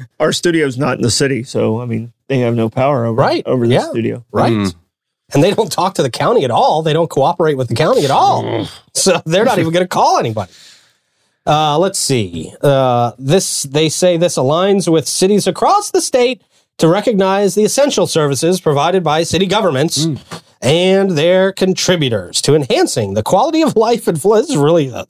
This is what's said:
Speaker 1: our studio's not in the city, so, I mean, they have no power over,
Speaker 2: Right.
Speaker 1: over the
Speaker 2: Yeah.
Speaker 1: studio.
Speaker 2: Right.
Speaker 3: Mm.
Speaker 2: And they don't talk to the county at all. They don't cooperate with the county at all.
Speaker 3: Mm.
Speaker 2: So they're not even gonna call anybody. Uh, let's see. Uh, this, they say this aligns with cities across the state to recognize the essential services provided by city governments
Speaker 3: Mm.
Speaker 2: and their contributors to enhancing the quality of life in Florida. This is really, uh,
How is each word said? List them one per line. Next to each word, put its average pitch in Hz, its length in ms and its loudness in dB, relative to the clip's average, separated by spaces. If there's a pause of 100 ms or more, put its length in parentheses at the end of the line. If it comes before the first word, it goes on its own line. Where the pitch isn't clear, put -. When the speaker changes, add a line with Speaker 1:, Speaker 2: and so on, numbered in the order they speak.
(200)
Speaker 1:
our 160 140 0
studio's 156 420 0
not 135 220 -2
in - 40 -4
the 117 80 0
city, 135 340 -2
so, 117 360 -2
I 123 60 -10
mean, 117 260 -8 (160)
they 135 120 -2
have 117 140 0
no 113 140 0
power 131 380 0
over, 117 140 0
Speaker 2:
Right. 277 260 0
Speaker 1:
over 123 200 0
the 120 80 2
Speaker 2:
Yeah. 262 140 0
Speaker 1:
studio. 117 420 -6
Speaker 2:
Right. 117 220 0
Speaker 3:
Mm. 98 220 -2 (580)
Speaker 2:
And 143 100 4
they 196 120 4
don't 214 180 -2
talk 185 220 -2
to 170 80 -2
the 131 80 -2
county 175 340 0
at 120 60 -2
all. 165 320 0
They 160 100 -2
don't 160 180 0
cooperate 156 460 0
with 127 120 -4
the 117 60 -4
county 175 300 2
at 131 60 0
all. 233 340 2
Speaker 3:
Mm. 113 240 -6 (240)
Speaker 2:
So 185 320 0
they're 185 220 0
not 220 120 0
even 165 140 -2
gonna 180 160 0
call 294 300 2
anybody. 107 340 -4 (920)
Uh, 151 320 2
let's 185 200 0
see. 92 640 -4
Uh, 127 560 2
this, 147 460 -2
they 147 260 0
say 180 260 2
this 170 220 0
aligns 175 520 0
with 160 160 2
cities 190 400 0
across 330 440 0
the 359 100 0
state 247 400 0 (380)
to 160 100 4
recognize 196 680 2
the 214 100 2
essential 262 420 0
services 160 560 0
provided 165 420 0
by 156 200 0
city 170 200 -2
governments 165 640 0
Speaker 3:
Mm. 139 120 -4 (440)
Speaker 2:
and 185 480 2
their 185 420 2
contributors 156 920 -2
to 139 120 4
enhancing 147 580 0
the 208 100 -2
quality 311 380 2
of 294 160 0
life 226 320 2
in 180 80 -2
Florida. 214 300 2
This 277 100 -2
is 143 60 2
really, 151 280 2
uh, 98 200 -12